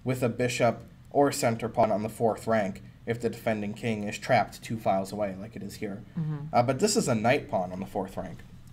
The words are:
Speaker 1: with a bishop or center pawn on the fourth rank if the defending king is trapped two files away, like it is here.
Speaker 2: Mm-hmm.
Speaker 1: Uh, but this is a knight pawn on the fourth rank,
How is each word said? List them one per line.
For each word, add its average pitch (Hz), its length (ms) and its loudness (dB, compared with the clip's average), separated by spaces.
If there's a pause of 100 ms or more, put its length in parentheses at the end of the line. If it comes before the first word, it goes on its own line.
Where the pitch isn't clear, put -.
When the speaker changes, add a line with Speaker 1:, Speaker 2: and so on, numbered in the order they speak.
Speaker 1:
with 123 180 0
a 123 60 4
bishop 120 540 2 (280)
or 143 220 4
center 113 360 0
pawn 113 240 4
on 101 100 2
the 107 60 -2
fourth 110 380 0
rank 104 360 2 (240)
if 117 140 -2
the 117 80 0
defending 104 460 -2
king 107 300 -2
is 107 140 -6
trapped - 440 2
two 117 140 -6
files 98 360 0
away, 101 280 -2
like - 160 -12
it 98 60 -10
is 98 140 -10
here. 101 260 -6 (160)
Speaker 2:
Mm-hmm. 151 180 -2 (160)
Speaker 1:
Uh, 117 100 6
but 127 160 0
this 214 180 2
is 185 120 2
a 123 60 4
knight 117 360 2
pawn 92 220 0
on 92 80 -6
the 92 60 -6
fourth 95 300 -4
rank, - 220 -8 (340)